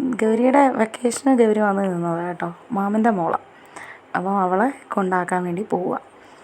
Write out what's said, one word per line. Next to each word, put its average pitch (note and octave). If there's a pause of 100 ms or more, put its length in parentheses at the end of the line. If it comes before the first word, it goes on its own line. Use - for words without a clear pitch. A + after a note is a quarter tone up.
(200)
ഗൗരിയുടെ B3 (160)
വെക്കേഷന് A#3
ഗൗരി G#3+
വന്ന് G3 (100)
നിന്നതാ E3+
കേട്ടോ, F3 (280)
മാമൻ്റെ G#3+
മോളാ. E3 (760)
അപ്പം F#3 (100)
അവളെ F#3+ (260)
കൊണ്ടാക്കാൻ F#3
വേണ്ടി F3
പോവുക. F#3 (500)